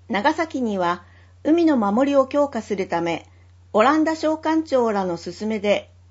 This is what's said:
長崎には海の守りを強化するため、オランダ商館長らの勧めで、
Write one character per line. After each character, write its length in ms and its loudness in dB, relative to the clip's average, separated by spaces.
長 260 0
崎 280 -4
に 160 -2
は 260 -2
海 220 4
の 120 4
守 340 2
り 40 0
を 100 4
強 220 0
化 140 -6
す 140 -6
る 120 -4
た 140 -2
め、 260 -4
オ 100 4
ラ 140 4
ン 60 2
ダ 120 0
商 220 -2
館 260 0
長 280 0
ら 140 0
の 120 -4
勧 300 -10
め 120 -4
で、 320 0